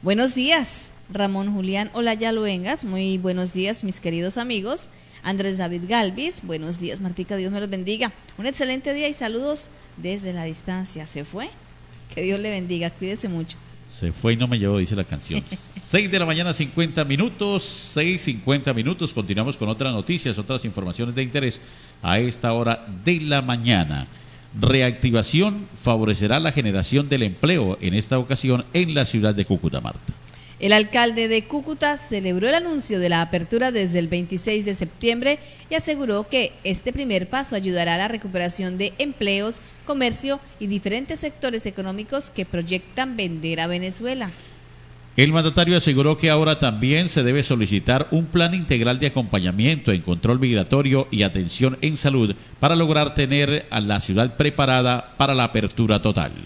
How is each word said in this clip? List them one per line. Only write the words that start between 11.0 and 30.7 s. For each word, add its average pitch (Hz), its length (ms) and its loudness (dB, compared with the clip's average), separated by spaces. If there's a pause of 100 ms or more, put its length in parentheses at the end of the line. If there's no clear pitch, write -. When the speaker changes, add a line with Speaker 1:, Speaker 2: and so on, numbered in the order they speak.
Speaker 1:
¿Se 147 180 -8
fue? 220 240 -10 (640)
Que - 60 -8
Dios 190 180 0
le 214 120 -4
bendiga, 175 400 -4
cuídese 190 400 -6
mucho. 165 260 -6 (320)
Speaker 2:
Se 85 240 -4
fue 117 220 2
y - 20 -2
no 123 100 0
me 123 120 0
llevó, 101 180 2
dice 95 180 0
la 98 100 -2
canción. - 400 -6
Speaker 1:
<laughs> - 20 -14
Speaker 2:
Seis - 640 -2
de 190 80 2
la 175 80 2
mañana, 165 260 0
cincuenta 156 540 0
minutos, 196 580 0
seis - 560 -2
cincuenta 135 540 0
minutos. 120 400 -2
Continuamos 107 420 -2
con 107 140 -2
otras 123 240 -2
noticias, 117 420 -2
otras - 300 -4
informaciones 101 480 -6
de 131 80 -2
interés 131 360 -2 (440)
a 92 160 2
esta 120 340 0
hora 117 320 0 (180)
de 170 180 2
la 147 200 0
mañana, 110 680 2 (540)
reactivación 131 1120 2
favorecerá 110 680 2
la 160 120 0
generación 123 560 2
del 139 140 2
empleo, 110 580 2
en 92 140 0
esta 107 240 2
ocasión 127 540 0
en 170 220 2
la 139 100 2
ciudad 107 300 2
de 101 100 0
Cúcuta, 80 360 0
Marta. - 320 -8 (480)
Speaker 1:
El 196 120 4